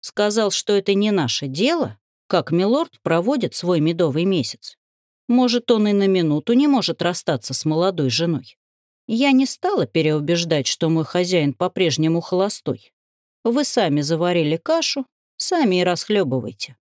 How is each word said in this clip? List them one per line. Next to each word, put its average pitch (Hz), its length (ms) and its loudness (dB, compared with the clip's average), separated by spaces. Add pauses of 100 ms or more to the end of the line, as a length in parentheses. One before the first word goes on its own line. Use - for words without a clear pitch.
Сказал, 208 500 0
что - 220 -2
это 196 200 2
не 208 180 2
наше 143 360 -2
дело, 190 500 -2 (300)
как - 240 -2
милорд 214 520 0
проводит 175 520 0
свой 175 240 0
медовый 165 460 0
месяц. - 520 -4 (520)
Может, 240 420 2
он 214 160 4
и 208 60 2
на 196 140 4
минуту 165 460 2
не 277 140 4
может 247 340 0
расстаться 170 520 -2
с - 100 -4
молодой 160 460 0
женой. 156 480 -4 (500)
Я 247 240 0
не 262 140 4
стала 359 400 -2
переубеждать, 156 840 0
что - 220 -2
мой 160 160 0
хозяин 175 480 0
по-прежнему 165 680 0
холостой. 180 760 -4 (520)
Вы 247 200 0
сами 151 360 0
заварили 160 560 0
кашу, 311 480 -2 (320)
сами 220 440 0
и - 20 2
расхлебывайте. 143 1000 -2